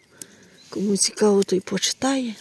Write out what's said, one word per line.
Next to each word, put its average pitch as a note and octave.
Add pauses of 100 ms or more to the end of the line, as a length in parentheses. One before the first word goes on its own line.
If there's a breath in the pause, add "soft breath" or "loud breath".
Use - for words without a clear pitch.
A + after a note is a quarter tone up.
(760 loud breath)
Кому G3+
цікаво, G3+
той F#3
почитає. B3+